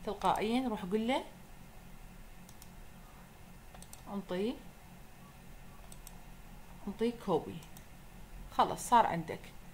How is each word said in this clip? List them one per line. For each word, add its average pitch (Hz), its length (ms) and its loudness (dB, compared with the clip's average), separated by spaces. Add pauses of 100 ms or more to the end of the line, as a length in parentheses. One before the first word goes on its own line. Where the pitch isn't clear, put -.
تلقائيًا 220 600 6
روح 214 160 0
قل 214 240 4
له 269 160 4 (3000)
انطيه، 196 380 2 (2250)
انطيه 220 260 4 (140)
كوبي. 185 320 4 (920)
خلص 190 360 4
صار 233 180 12
عندك. - 340 0 (340)